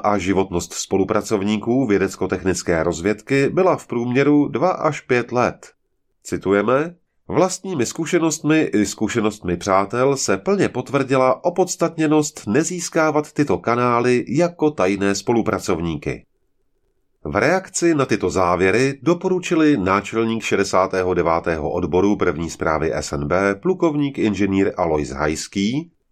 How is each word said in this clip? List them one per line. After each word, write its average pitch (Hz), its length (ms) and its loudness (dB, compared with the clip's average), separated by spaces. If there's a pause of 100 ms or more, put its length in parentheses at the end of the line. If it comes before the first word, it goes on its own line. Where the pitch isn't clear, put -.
a 104 140 2
životnost 90 560 -2
spolupracovníků 107 1120 0
vědecko-technické 92 960 0
rozvědky 104 680 0
byla 175 280 2
v - 100 -16
průměru 139 600 2
dva 131 220 -2
až - 320 -4
pět 123 300 0
let. 117 360 -2 (560)
Citujeme: 107 720 0 (320)
„Vlastními 165 580 0
zkušenostmi 156 760 0
i 104 240 2
zkušenostmi 104 720 -2
přátel 101 600 0
se 110 200 0
plně 185 320 0
potvrdila 131 760 0
opodstatněnost 160 1040 0
nezískávat 156 840 0
tyto 143 260 0
kanály 120 680 2
jako 156 440 0
tajné 98 440 0
spolupracovníky.“ 90 1080 -2 (1000)
V 73 120 -8
reakci 170 600 0
na 139 100 2
tyto 101 240 0
závěry 95 720 2
doporučili 175 760 2
náčelník 110 640 0
šedesátého 92 720 0
devátého 82 580 0
odboru 90 440 2
první 82 340 -2
zprávy 78 440 -2
S 76 200 -6
N 71 140 -4
B 98 280 0
plukovník 147 600 0
inženýr 98 600 2
Alois 78 320 0
Hajský, 98 840 -4 (200)